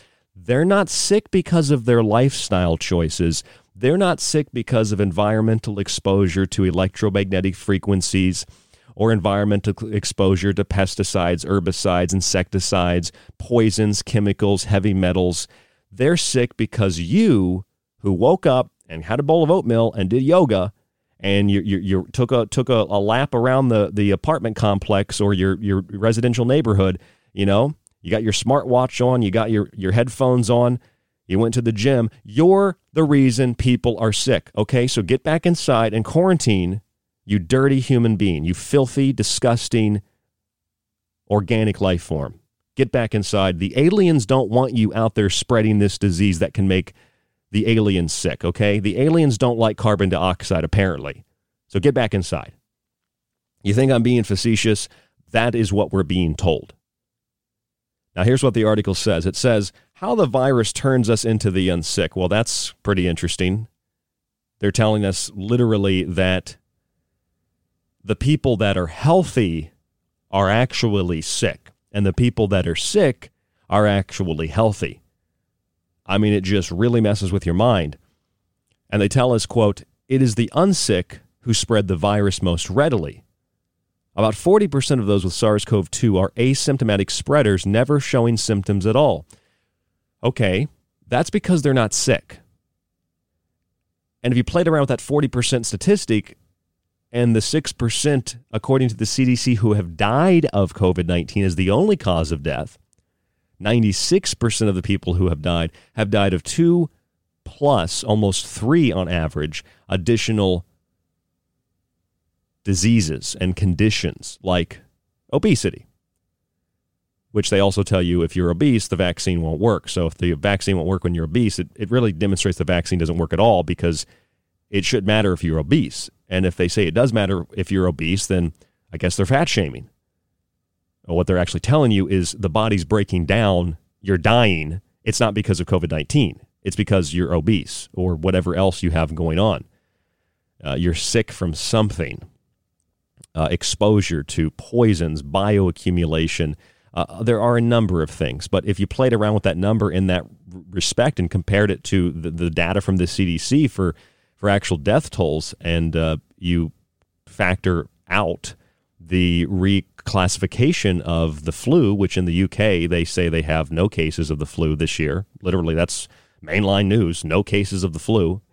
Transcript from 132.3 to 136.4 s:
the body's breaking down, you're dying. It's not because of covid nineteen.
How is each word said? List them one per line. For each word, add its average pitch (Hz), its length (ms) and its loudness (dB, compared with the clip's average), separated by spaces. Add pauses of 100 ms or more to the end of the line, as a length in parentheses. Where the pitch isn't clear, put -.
the - 180 -6
body's 104 340 0
breaking 92 440 -2
down, 92 500 0 (240)
you're 95 160 0
dying. 92 640 2 (220)
It's 110 160 -4
not 110 160 0
because 101 240 0
of 87 80 -6
covid 87 240 -2
nineteen. 82 480 0 (240)